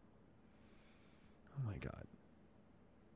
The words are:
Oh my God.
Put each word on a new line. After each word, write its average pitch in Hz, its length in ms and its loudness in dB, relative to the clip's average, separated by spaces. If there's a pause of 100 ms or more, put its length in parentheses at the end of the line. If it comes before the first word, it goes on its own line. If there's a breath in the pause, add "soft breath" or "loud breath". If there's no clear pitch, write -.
(1600)
Oh 143 100 8
my 104 120 10
God. - 260 6 (1120)